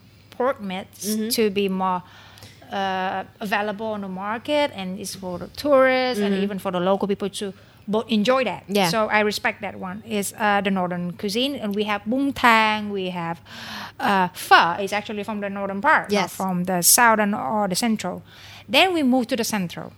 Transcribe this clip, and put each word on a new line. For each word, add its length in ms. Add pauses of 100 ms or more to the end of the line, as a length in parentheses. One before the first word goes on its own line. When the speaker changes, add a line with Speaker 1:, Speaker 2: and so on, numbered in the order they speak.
(300)
Speaker 1:
pork 300
meats 480
Speaker 2:
Mm-hmm. 220
Speaker 1:
to 200
be 180
more, 340 (680)
uh, 540 (160)
available 460
on 160
the 60
market, 680
and 240
it's 160
for 220
the 180
tourists 680
and 100
Speaker 2:
Mm-hmm. 120
Speaker 1:
even 160
for 100
the 80
local 300
people 220
to 220 (360)
bo-, 200
enjoy 360
that. 240
Speaker 2:
Yeah. 200
Speaker 1:
So 200
I 120
respect 420
that 120
one. 320
It's, 320
uh, 220
the 100
northern 480
cuisine, 380
and 180
we 100
have 220
bún 280
thang, 580
we 180
have, 300 (580)
uh, 340
pho 480
is 120
actually 320
from 160
the 100
northern 300
part, 320
not 0
Speaker 2:
Yes. 240
Speaker 1:
from 280
the 180
southern 520
or 340
the 60
central. 480 (460)
Then 260
we 80
move 240
to 100
the 80
central. 540